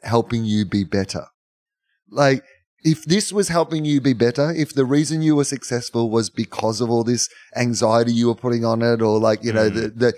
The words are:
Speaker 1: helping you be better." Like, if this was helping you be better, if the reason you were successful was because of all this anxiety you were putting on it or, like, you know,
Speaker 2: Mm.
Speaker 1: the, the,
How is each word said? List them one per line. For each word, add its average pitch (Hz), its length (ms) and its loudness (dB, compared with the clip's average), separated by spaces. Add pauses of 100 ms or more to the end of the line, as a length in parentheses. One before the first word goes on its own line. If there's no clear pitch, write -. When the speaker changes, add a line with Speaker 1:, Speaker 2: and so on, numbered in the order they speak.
Speaker 1:
helping 113 420 0
you 107 200 0 (120)
be 101 60 2 (160)
better." 90 260 -6 (840)
Like, 135 340 0 (400)
if 156 220 0
this 170 280 0
was 196 160 0
helping 160 360 -2
you 147 160 2
be 135 120 2
better, 120 420 0
if 156 180 -4
the 135 120 2
reason 147 360 0
you 156 140 4
were 143 80 2
successful 120 680 -4
was 110 200 0
because 110 520 -4
of 117 80 -2
all 117 140 2
this 117 240 -2 (280)
anxiety 117 580 2
you 117 140 2
were 117 80 2 (100)
putting 120 180 0
on 113 180 0
it 117 200 2
or, 110 180 2
like, 110 240 2
you 117 100 -2
know, 110 160 4
Speaker 2:
Mm. 95 60 -4
Speaker 1:
the, 113 140 -4
the, 117 280 0